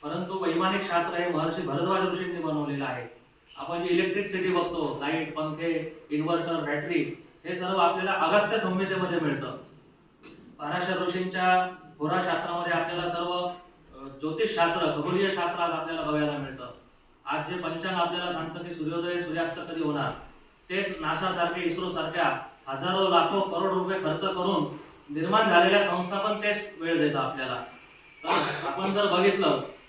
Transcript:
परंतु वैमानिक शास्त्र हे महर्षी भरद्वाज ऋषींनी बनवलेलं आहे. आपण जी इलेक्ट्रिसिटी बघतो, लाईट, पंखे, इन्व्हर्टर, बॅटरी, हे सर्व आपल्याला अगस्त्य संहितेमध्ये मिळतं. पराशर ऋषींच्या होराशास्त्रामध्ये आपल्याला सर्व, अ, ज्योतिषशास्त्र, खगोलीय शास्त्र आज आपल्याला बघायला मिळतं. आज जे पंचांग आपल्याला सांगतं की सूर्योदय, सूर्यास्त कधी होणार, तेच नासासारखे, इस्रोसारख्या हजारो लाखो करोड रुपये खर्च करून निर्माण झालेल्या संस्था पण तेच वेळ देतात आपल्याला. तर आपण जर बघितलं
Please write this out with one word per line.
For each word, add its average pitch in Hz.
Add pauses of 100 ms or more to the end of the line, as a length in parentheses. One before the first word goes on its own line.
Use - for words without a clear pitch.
परंतु 180
वैमानिक 185
शास्त्र 170
हे 175
महर्षी 160
भरद्वाज 175
ऋषींनी 175
बनवलेलं 147
आहे. 123 (500)
आपण 175
जी 185
इलेक्ट्रिसिटी 180
बघतो, 160
लाईट, 160
पंखे, 156
इन्व्हर्टर, 165
बॅटरी, 151 (180)
हे 180
सर्व 180
आपल्याला 185
अगस्त्य 208
संहितेमध्ये 185
मिळतं. - (1000)
पराशर 180
ऋषींच्या 185 (240)
होराशास्त्रामध्ये 170
आपल्याला 170
सर्व, 175 (500)
अ, 135
ज्योतिषशास्त्र, 165
खगोलीय 185
शास्त्र 180
आज 170
आपल्याला 160
बघायला 151
मिळतं. 131 (540)
आज 156
जे 180
पंचांग 175
आपल्याला 175
सांगतं 170
की 175
सूर्योदय, 170
सूर्यास्त 165
कधी 160
होणार, 143 (580)
तेच 180
नासासारखे, 175
इस्रोसारख्या 170 (280)
हजारो 185
लाखो 175
करोड 180
रुपये 185
खर्च 156
करून 180 (360)
निर्माण 190
झालेल्या 202
संस्था 185
पण 208
तेच -
वेळ 165
देतात 147
आपल्याला. 123 (600)
तर 170
आपण 190
जर 202
बघितलं 190 (260)